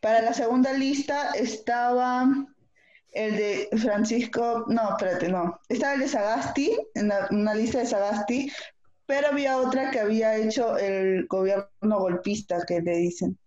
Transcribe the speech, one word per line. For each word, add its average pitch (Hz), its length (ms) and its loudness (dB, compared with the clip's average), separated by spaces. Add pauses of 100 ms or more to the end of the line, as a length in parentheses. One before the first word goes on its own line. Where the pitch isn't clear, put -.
Para 226 220 4
la 233 120 2
segunda 254 380 2
lista 277 600 -2
estaba 247 920 0 (880)
el 214 240 -2
de 202 320 -2 (100)
Francisco, 226 920 0
no, 220 220 0
espérate, 185 380 -2
no. 175 300 -2 (100)
Estaba 277 260 0
el 269 60 -2
de 269 80 -2
Sagasti, 269 680 0 (180)
en 208 140 0
la, 202 220 0
una 214 240 2
lista 220 240 0
de 233 80 0
Sagasti, 214 640 -2 (540)
pero 277 220 0
había 277 300 0
otra 262 320 0
que 254 100 0
había 220 360 2
hecho 220 420 0
el 190 500 0
gobierno 190 400 0 (320)
golpista, 180 680 -2
que 175 160 0
le 170 160 0
dicen. 175 480 0